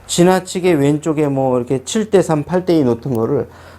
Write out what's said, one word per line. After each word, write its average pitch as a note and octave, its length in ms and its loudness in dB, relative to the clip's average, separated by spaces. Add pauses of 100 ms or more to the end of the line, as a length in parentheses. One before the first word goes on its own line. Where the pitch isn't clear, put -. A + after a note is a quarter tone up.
지나치게 F#3 680 2
왼쪽에 D3 540 0
뭐 C3+ 320 0
이렇게 B2+ 260 -4
칠 G#3+ 260 -4
대 F#3 120 4
삼, D#3 220 0
팔 F3+ 200 -2
대 F3+ 140 2
이 D3 60 2
놓던 A#2+ 300 -2
거를 A#2 340 -2 (300)